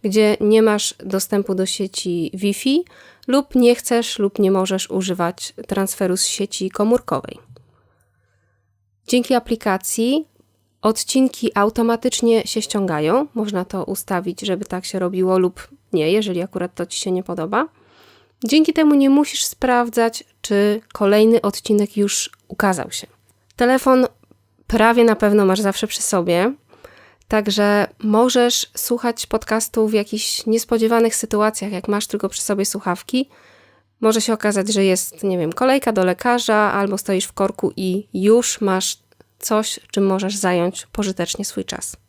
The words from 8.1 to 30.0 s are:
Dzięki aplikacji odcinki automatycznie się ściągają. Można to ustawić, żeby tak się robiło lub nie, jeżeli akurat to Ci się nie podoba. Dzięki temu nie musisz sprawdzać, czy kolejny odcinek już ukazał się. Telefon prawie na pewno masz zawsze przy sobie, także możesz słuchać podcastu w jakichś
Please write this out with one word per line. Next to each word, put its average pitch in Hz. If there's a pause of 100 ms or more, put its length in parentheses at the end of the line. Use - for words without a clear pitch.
Dzięki 247
aplikacji 240 (540)
odcinki 247
automatycznie 233
się -
ściągają. 190
Można 208
to 185
ustawić, 185
żeby 196
tak 185
się 190
robiło 185
lub 180 (260)
nie, 156
jeżeli 196
akurat 180
to 175
Ci -
się 185
nie 185
podoba. 196 (760)
Dzięki 311
temu 302
nie 277
musisz 285
sprawdzać, 240 (180)
czy 208 (120)
kolejny 214
odcinek 208
już - (160)
ukazał 190
się. - (480)
Telefon 254 (600)
prawie 226
na 226
pewno 208
masz 190
zawsze 202
przy -
sobie, 180 (720)
także 208 (120)
możesz 240
słuchać 240
podcastu 220
w 214
jakichś -